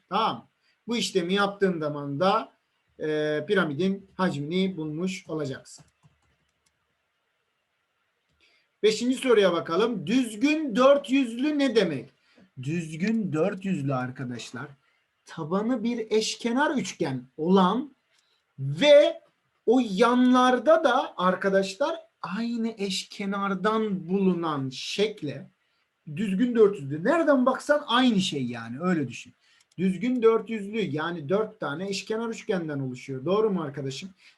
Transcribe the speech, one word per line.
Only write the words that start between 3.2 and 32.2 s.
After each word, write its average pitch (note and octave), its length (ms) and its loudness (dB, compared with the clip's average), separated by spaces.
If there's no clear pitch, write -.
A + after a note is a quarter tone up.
piramidin F#3 600 -2
hacmini F3 600 -2
bulmuş D#3 500 -6
olacaksın. C3+ 580 -8
Beşinci A#3 320 2
soruya G#3 380 4
bakalım. E3 540 -2
Düzgün B3+ 680 0
dört C#4 340 6
yüzlü C4+ 500 0
ne C4 160 0
demek? E3 340 0
Düzgün E3 680 -4
dört F#3+ 320 -2
yüzlü C#3+ 280 -2
arkadaşlar, B2+ 760 -8
tabanı G3+ 580 -4
bir A#3+ 280 -4
eşkenar A#3+ 680 0
üçgen C#3 460 -4
olan F#3+ 580 2
ve C#4+ 640 6
o B3 240 6
yanlarda B3+ 920 6
da D4 340 2
arkadaşlar F#3+ 840 0
aynı A3+ 560 -4
eşkenardan G3 1300 -2
bulunan E3+ 640 0
şekle D#3 800 -6
düzgün A3 400 0
dört G3+ 240 6
yüzlü. D3 240 -8
Nereden C#4+ 420 2
baksan D4 420 0
aynı A#3 340 4
şey C#3+ 240 -4
yani, A#2 360 -10
öyle E3+ 260 0
düşün. - 260 -16
Düzgün F#3+ 440 -2
dört A3+ 280 4
yüzlü G#3+ 300 -6
yani D#3 500 -4
dört G#3 300 -2
tane E3+ 300 -6
eşkenar A3 400 -6